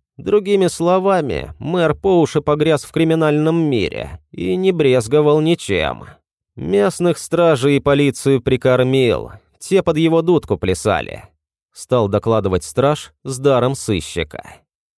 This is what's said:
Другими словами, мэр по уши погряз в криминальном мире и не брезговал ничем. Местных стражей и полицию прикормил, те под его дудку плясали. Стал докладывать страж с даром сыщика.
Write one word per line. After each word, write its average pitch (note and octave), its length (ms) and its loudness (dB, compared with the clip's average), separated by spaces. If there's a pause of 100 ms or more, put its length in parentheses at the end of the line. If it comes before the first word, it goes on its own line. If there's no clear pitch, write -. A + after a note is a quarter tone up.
(180)
Другими G3 480 0
словами, E3+ 920 -2
мэр F3 340 0
по F#3+ 260 2
уши D3+ 200 0
погряз D3+ 420 0
в - 80 -16
криминальном D#3+ 680 0
мире A#2 600 -2 (140)
и F#3 240 -4
не F#3 160 2
брезговал D3 680 2
ничем. F2 640 -2 (500)
Местных F3 640 0
стражей D3 580 2
и C3+ 40 0
полицию C#3 600 2
прикормил, B2+ 920 0 (300)
те F#3+ 240 0
под E3 120 0
его E3 260 2
дудку D#3+ 360 0
плясали. E2 640 -2 (500)
Стал A#2 360 0
докладывать G2+ 560 0
страж C#3+ 480 -2 (100)
с C3+ 160 -10
даром C3+ 380 2
сыщика. - 800 -6 (420)